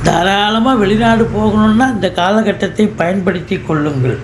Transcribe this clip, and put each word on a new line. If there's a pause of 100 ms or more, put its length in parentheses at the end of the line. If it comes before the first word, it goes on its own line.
தாராளமா
வெளிநாடு
போகணும்னா
இந்த
காலகட்டத்தை
பயன்படுத்தி
கொள்ளுங்கள்.